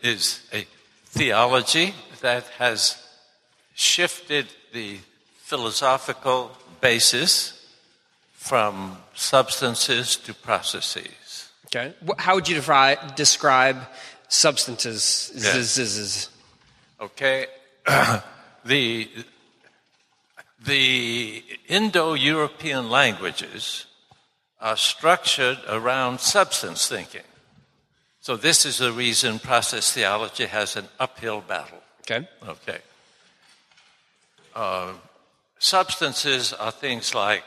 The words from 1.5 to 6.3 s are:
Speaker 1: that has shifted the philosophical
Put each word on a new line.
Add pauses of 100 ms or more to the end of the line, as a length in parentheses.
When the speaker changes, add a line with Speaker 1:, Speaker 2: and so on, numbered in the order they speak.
Speaker 1:
that (160)
has (720)
shifted (280)
the (420)
philosophical (280)